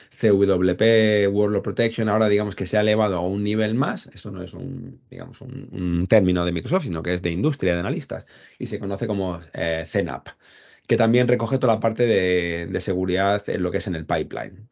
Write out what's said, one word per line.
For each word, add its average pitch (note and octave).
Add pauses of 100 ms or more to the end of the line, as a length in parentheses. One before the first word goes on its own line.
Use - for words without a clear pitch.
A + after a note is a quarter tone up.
(120)
C -
W F#2+
P, G#2+
Workload G#2
Protection, A2+
ahora G#2+
digamos G#2
que F#2+
se G#2+
ha G#2+
elevado G#2+
a E2+
un G2
nivel G#2+
más, F3
esto -
no F#2
es F2+
un, - (100)
digamos, -
un, -
un F2+
término F2+
de F2
Microsoft, C3+
sino E2+
que F2+
es F2
de F2
industria, F#2+
de F2
analistas, - (340)
y -
se G#2+
conoce G2
como, F#2+ (140)
eh, E2
cnap, E2+ (600)
que A#2
también A#2
recoge A#2+
toda A#2
la G#2+
parte A2+
de, F2+
de F#2
seguridad F#2
en F#2
lo F2+
que F#2+
es F#2
en F2
el D#2+
pipeline, E2